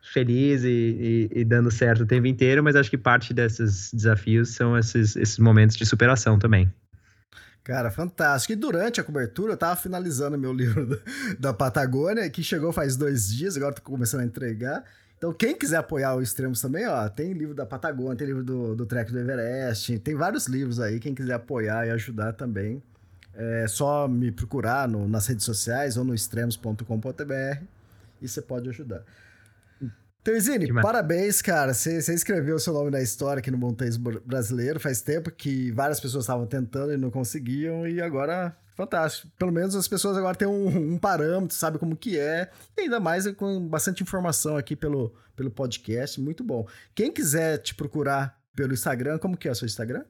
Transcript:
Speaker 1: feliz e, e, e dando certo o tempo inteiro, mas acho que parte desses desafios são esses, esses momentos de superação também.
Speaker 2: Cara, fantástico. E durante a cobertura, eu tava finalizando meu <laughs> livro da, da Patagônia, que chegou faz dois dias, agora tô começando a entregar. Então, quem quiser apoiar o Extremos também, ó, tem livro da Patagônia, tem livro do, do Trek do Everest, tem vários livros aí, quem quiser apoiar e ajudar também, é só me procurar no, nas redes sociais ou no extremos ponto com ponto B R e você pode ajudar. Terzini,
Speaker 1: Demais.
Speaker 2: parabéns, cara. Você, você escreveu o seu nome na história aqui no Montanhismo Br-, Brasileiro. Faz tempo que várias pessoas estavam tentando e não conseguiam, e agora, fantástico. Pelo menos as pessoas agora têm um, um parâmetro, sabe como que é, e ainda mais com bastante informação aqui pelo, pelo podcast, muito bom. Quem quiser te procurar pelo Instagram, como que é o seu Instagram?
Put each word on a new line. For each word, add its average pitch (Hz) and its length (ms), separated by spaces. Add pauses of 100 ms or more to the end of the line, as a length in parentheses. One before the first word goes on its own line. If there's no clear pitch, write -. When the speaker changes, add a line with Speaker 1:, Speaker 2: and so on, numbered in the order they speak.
Speaker 1:
feliz 127 600
e, 117 680
e, 120 80
e 113 40
dando 117 260
certo 117 320
o 113 40
tempo 123 200
inteiro, 131 360
mas 147 120
acho 139 160
que 135 80
parte 123 340
desses 113 600
desafios 113 580
são 120 260
esses, 110 400
esses - 220
momentos 110 380
de 113 100
superação 117 520
também. 98 340 (880)
Speaker 2:
Cara, 127 300
fantástico. 156 600
E 220 40
durante 226 440
a - 40
cobertura, 156 480
eu 180 40
tava 175 200
finalizando 170 600
meu 131 160
<laughs> - 0
livro 127 340
da, 127 100 (420)
da 131 160
Patagônia, 139 760
que 165 140
chegou 170 300
faz 139 240
dois 131 360
dias, 160 240
agora 139 180
tô - 80
começando 131 400
a - 20
entregar. 120 600 (320)
Então, 170 160
quem 233 240
quiser 165 200
apoiar 135 400
o 127 40
Extremos 131 400
também, 151 280
ó, 120 200
tem 151 240
livro 151 220
da 139 100
Patagônia, 131 520
tem 147 100
livro 135 160
do, 123 320
do 117 100
Trek 117 280
do 123 80
Everest, 120 800
tem 151 160
vários 180 320
livros 127 320
aí, 113 180
quem 139 160
quiser 127 200
apoiar 113 520
e 113 40
ajudar 113 420
também, 110 500 (500)
é 113 360
só 143 400
me 123 240
procurar 123 560
no, 104 200
nas 107 200
redes 117 160
sociais 120 520
ou 123 60
no 127 100
extremos 117 440
ponto 110 280
com 113 160
ponto 131 240
B 143 80
R 135 280 (600)
e 131 60
você 127 160
pode 123 260
ajudar. 120 360 (1160)
Terzini, 220 440
Speaker 1:
Demais. 120 200
Speaker 2:
parabéns, 196 560
cara. 147 320
Você, 165 260
você 165 140
escreveu 165 400
o 156 60
seu 175 120
nome 147 180
na 139 100
história 135 400
aqui 131 100
no 127 80
Montanhismo 120 460
Br-, 113 200
Brasileiro. 127 540
Faz 135 240
tempo 160 300
que 131 400
várias 139 260
pessoas 131 260
estavam 123 220
tentando 135 460
e 143 40
não 131 140
conseguiam, 147 800
e 170 120
agora, 170 560 (200)
fantástico. 175 600
Pelo 180 140
menos 180 240
as 190 140
pessoas 190 280
agora 185 200
têm 196 100
um, 190 460
um 175 60
parâmetro, 175 580
sabe 160 200
como 160 200
que 190 200
é, 160 340 (280)
e 427 40
ainda 240 180
mais 180 320
com 196 340
bastante 160 360
informação 170 540
aqui 147 200
pelo, 139 360 (220)
pelo 131 160
podcast, 123 720
muito 156 240
bom. 120 240 (260)
Quem 240 160
quiser 160 480
te - 160
procurar 139 640 (160)
pelo 135 180
Instagram, 135 460
como 180 180
que - 120
é - 20
o 123 60
seu 120 100
Instagram? 117 440